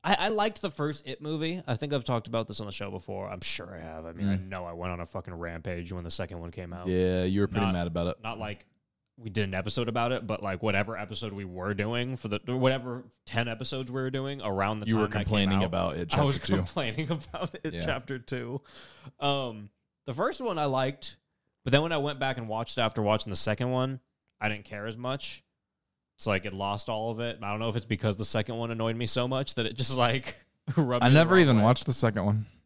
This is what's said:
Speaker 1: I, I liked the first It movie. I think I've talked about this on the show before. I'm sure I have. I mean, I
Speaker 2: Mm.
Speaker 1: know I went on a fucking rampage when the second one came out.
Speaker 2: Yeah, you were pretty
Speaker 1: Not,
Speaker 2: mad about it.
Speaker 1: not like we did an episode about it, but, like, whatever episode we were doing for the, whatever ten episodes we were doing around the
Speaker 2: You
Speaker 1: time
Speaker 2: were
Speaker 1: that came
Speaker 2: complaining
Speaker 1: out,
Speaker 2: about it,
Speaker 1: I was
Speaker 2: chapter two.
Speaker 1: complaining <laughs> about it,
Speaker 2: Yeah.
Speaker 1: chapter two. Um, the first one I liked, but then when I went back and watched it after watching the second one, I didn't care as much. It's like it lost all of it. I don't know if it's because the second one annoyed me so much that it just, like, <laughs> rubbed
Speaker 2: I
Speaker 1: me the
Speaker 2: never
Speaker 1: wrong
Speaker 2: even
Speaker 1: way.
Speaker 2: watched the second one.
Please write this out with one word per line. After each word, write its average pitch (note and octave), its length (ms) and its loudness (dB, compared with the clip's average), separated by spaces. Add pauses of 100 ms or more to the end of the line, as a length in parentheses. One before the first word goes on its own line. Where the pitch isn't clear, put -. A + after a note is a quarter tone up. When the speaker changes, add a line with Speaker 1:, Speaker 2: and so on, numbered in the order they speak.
Speaker 1:
I, F3 160 4
I F#3+ 80 2
liked G#3+ 320 0
the F#3+ 100 -4
first D3 380 -4
It C3+ 140 -10
movie. D#3+ 440 -4
I A#2+ 100 0
think D3 180 -2
I've B2+ 100 0
talked A#2 240 0
about A2+ 180 -2
this G#2+ 140 -6
on G#2+ 60 -6
the G2 60 -8
show G2+ 180 -6
before. F#2+ 400 -8
I'm F#2 100 -8
sure - 340 -2
I E2 60 -10
have. D#2+ 240 -10
I E2 80 -10
mean, G2 160 -2
I G2 80 4
Speaker 2:
Mm. F#2 140 -4
Speaker 1:
know F#2 160 -6
I E2+ 80 -10
went F2 180 -4
on F2 80 -4
a E2+ 60 -8
fucking F#2 260 -10
rampage E2+ 580 -8
when F2+ 140 -6
the - 60 -6
second F2 280 -4
one E2+ 120 -10
came F2 240 -12
out. F2+ 140 -8
Speaker 2:
Yeah, F#2 360 4
you F#2+ 160 2
were G2+ 80 4
pretty G2+ 160 2
Speaker 1:
Not, F#2+ 80 2
Speaker 2:
mad F2 140 2
about E2+ 220 -2
it. - 140 -4
Speaker 1:
not A2 160 -8
like G#2 280 -10 (540)
we A2+ 100 -10
did G#2 120 0
an G2 120 -2
episode G#2+ 340 0
about A#2+ 240 0
it, A2+ 160 -4
but, G#2 160 -4
like, F#2+ 180 -4
whatever G#2 340 0
episode G#2 360 -8
we G2 120 -8
were F2+ 300 -4
doing A#2+ 400 -2
for A#2 140 -8
the, G#2 180 -2
whatever B2+ 560 0 (240)
ten A#2+ 220 -2
episodes B2 420 -6
we C3 100 -4
were C3 120 -2
doing C3+ 280 -6
around G2 380 0
the A2 80 -4
Speaker 2:
You A2+ 60 2
Speaker 1:
time A2 80 4
Speaker 2:
were G#2+ 80 4
Speaker 1:
that G#2 40 -4
came G2+ 120 -2
Speaker 2:
complaining G2 340 4
Speaker 1:
out, G#2+ 60 4
Speaker 2:
about F2 320 0
it, E2+ 200 -2
Speaker 1:
I D3 60 4
was C#3 140 4
Speaker 2:
chapter - 160 -6
two. G2 60 4
Speaker 1:
complaining B2 520 -2
<laughs> - 0 -
about D#3+ 420 -6 (120)
it, D#3 100 -4
Speaker 2:
Yeah. E3+ 100 -4
Speaker 1:
chapter C3+ 360 -4
two. B2 400 -6 (580)
Um, B2+ 520 -2 (360)
the B2+ 80 -6
first G3+ 260 -2
one A3 160 -2
I D3+ 100 0
liked, C3+ 500 -2 (480)
but A#2 80 2
then C#3+ 100 6
when E3 80 -2
I E3 60 0
went C#3+ 240 -2
back C3+ 180 0
and A#2 100 -6
watched A2+ 300 -4
it - 40 0
after A2 200 2
watching G#2+ 280 4
the F#2 60 -2
second B2 360 2
one, C3 260 0 (420)
I G#2+ 80 0
didn't G#2 180 -4
care G#2 200 -8
as A2+ 100 -8
much. B2+ 460 -6 (720)
It's - 120 -4
like G2 180 2
it G2 60 -8
lost G2 360 -2
all A2+ 220 -2
of A2 80 -4
it. A#2 240 -6
I G2+ 80 -4
don't G#2+ 80 -2
know A2+ 100 -2
if G#2+ 60 -2
it's A#2 120 -4
because G#2 320 0
the G#2+ 60 -4
second A2+ 320 -2
one A#2 140 -4
annoyed A2+ 240 0
me A#2 120 -2
so B2 200 2
much C3 300 -2
that A2+ 100 0
it A#2 100 -4
just, B2+ 220 0
like, B2 380 2 (200)
<laughs> - 200 -4
rubbed B2 280 4
Speaker 2:
I A#2+ 40 8
Speaker 1:
me C3 60 10
the D3 40 12
Speaker 2:
never E3+ 160 8
Speaker 1:
wrong F#3 80 12
Speaker 2:
even C3+ 140 10
Speaker 1:
way. G#2 80 8
Speaker 2:
watched A#2+ 220 6
the C3 60 0
second G#2+ 320 2
one. G#2 220 2 (200)